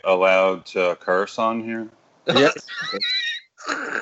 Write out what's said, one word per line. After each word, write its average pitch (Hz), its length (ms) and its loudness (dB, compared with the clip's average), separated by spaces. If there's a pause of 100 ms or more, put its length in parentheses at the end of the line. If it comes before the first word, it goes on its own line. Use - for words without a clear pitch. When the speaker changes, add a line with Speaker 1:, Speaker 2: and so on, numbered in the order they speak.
Speaker 1:
allowed 95 640 4
to 90 320 0
curse 92 400 -2
on 113 240 -2
here? 113 240 -8 (400)
Speaker 2:
Yes. 135 260 4 (1120)
Speaker 3:
<laughs> - 80 -4 (260)